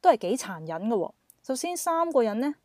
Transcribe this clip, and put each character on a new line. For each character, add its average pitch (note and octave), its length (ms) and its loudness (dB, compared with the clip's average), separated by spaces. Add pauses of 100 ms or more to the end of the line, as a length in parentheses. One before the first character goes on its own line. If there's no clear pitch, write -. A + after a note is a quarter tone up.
都 F#4 100 8
係 C4 80 6
幾 G3 200 0
殘 E3 300 -10
忍 E3 200 -4
嘅 A#3 60 2
喎。 F3+ 180 -2 (300)
首 C4 120 -6
先 F4 220 -4
三 E4+ 360 0
個 C4 100 4
人 G#3+ 180 -2
咧， D4 140 -2 (100)